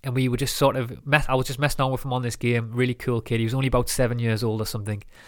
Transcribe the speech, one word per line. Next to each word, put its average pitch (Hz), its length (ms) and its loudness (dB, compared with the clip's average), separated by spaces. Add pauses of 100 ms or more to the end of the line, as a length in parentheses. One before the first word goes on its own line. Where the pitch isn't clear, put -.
and 127 120 -4
we 131 140 2
were 120 80 0
just 135 180 -2
sort 139 200 4
of 120 300 -6
mess-, 139 220 2
I 131 80 0
was 131 120 0
just 131 120 -8
messing 143 220 0
on 131 100 2
with 127 140 -4
him 131 80 -4
on 127 80 -2
this 120 140 -4
game. 117 380 0
Really 123 200 2
cool 120 280 -2
kid. 117 180 0
He 113 60 2
was 113 80 0
only 135 140 0
about 123 220 2
seven 120 300 2
years 113 240 0
old 110 180 0
or 104 40 -2
something, 104 380 -6 (240)